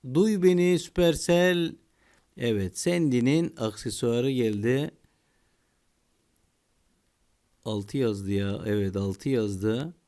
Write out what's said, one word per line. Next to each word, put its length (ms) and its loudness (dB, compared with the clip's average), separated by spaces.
duy 300 2
beni 360 4
Supercell. 960 2
Evet, 400 -2
Sandy'nin 800 2
aksesuarı 760 -2
geldi. 600 0
Altı 320 -6
yazdı 340 -2
ya. 340 -2
Evet, 300 -2
altı 340 -4
yazdı. 640 -2